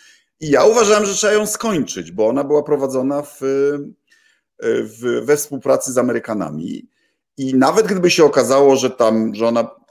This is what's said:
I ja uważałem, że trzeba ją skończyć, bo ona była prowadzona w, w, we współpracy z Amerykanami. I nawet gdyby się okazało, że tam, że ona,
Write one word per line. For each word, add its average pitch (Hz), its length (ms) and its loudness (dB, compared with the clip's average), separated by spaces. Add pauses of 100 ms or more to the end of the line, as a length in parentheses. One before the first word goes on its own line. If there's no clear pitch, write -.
(400)
I 156 100 -8
ja 135 160 4
uważałem, 214 400 4
że 196 80 -4
trzeba 208 200 0
ją 214 120 2
skończyć, 143 680 -6
bo 107 160 0
ona 131 160 0
była 147 200 0
prowadzona 135 580 -2
w, - 180 -16 (1200)
w, 117 600 -4
we 143 140 0
współpracy 135 560 -4
z 120 40 -4
Amerykanami. 107 920 -4 (480)
I 131 180 -4
nawet 165 320 4
gdyby 180 240 0
się 165 140 4
okazało, 135 500 4
że 123 140 0
tam, 110 460 0
że 113 120 -2
ona, 117 280 -2 (160)